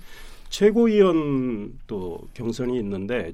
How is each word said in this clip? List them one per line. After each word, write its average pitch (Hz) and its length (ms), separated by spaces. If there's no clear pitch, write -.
최고위원 160 1400
또 92 320
경선이 123 440
있는데 101 560